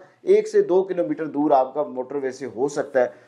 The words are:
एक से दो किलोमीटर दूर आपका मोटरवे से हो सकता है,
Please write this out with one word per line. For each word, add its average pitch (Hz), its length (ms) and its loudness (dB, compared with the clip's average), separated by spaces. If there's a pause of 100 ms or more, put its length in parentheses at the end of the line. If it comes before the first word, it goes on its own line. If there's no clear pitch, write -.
(260)
एक 208 220 4
से 208 140 2
दो 185 200 2
किलोमीटर 165 440 -4
दूर 147 280 0
आपका 131 300 2
मोटरवे 131 480 -6
से 131 140 -12
हो 117 220 -4
सकता 143 320 -2
है, 120 140 0 (140)